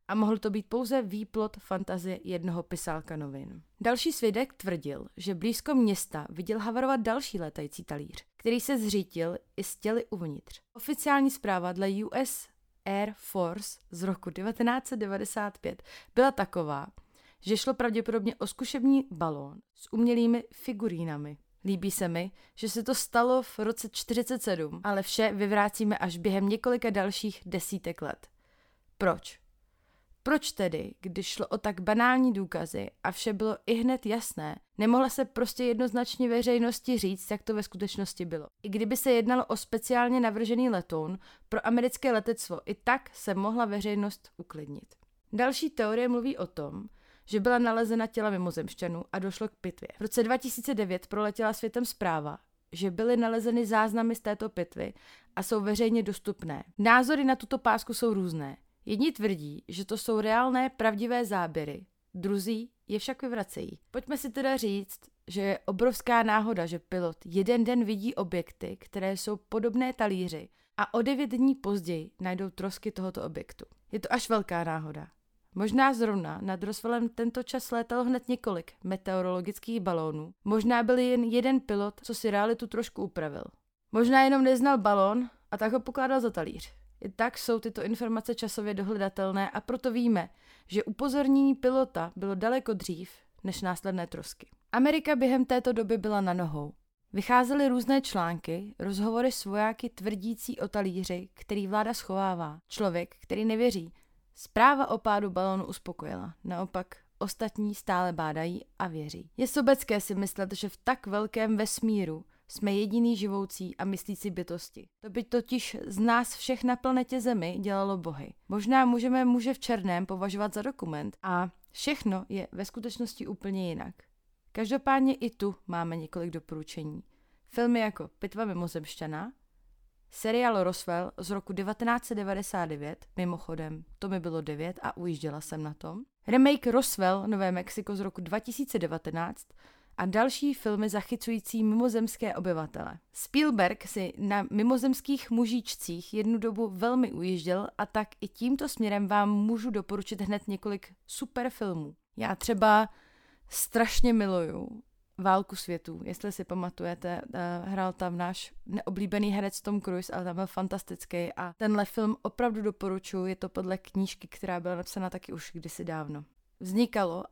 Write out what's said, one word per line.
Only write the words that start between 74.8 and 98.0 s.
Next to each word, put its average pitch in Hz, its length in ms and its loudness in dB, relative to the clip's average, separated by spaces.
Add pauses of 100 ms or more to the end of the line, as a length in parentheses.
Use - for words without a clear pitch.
Možná 233 400 4
zrovna 196 480 0
nad 190 220 -4
Roswellem 233 440 -2
tento 233 340 -2
čas - 280 -6
létalo 240 340 -2
hned 247 240 0
několik 208 440 -4 (120)
meteorologických 185 960 -2
balónů, 160 540 -2 (100)
možná 220 380 4
byl 247 160 4
jen 247 260 4
jeden 247 360 4
pilot, 202 420 -2
co 233 120 -8
si 220 160 -2
realitu 220 360 2
trošku 208 360 -6
upravil. 156 420 -6 (480)
Možná 240 300 8
jenom 269 220 8
neznal 262 340 6
balón 208 520 4 (200)
a 208 60 -4
tak 214 160 0
ho 254 80 2
pokládal 262 400 0
za 233 100 0
talíř. - 420 -6 (280)
I - 80 -8
tak 233 300 -2
jsou 226 200 0
tyto 214 260 -6
informace 226 500 -2
časově 208 400 -4
dohledatelné 196 760 -2
a 214 100 -6
proto 254 320 -2
víme, 220 380 2 (360)
že 202 180 0
upozornění 277 720 4
pilota 254 600 0
bylo 196 180 -4
daleko 233 380 0
dřív 180 380 -6 (340)
než 190 180 -6
následné 185 440 -2
trosky. - 420 -12 (240)
Amerika 302 440 4
během 262 280 4
této 254 280 2
doby 220 260 0
byla 208 220 0
na 185 120 2
nohou. 156 420 -2 (380)
Vycházely 247 560 4
různé 247 320 2